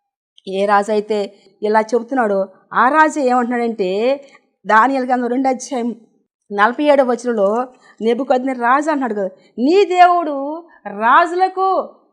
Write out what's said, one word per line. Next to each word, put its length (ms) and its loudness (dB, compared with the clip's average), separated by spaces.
ఏ 160 -2
రాజు 260 2
అయితే 420 -2
ఇలా 180 2
చెబుతున్నాడో 680 -2
ఆ 160 2
రాజు 300 2
ఏమంటున్నాడంటే, 1040 -2
దానియేలు 380 2
గ్రంథం 220 -2
రెండు 200 -2
అధ్యాయం 480 -6
నలభై 300 2
ఏడవ 280 4
వచనంలో 560 -2
నెబుకద్నెజరు 640 -2
రాజు 260 2
అంటున్నాడు 240 -4
కదా, 160 -4
"నీ 260 4
దేవుడు 760 2
రాజులకు 1080 0